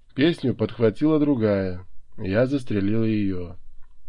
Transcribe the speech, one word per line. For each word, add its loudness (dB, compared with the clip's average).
Песню 2
подхватила 2
другая. 2
Я 2
застрелил 0
её. -2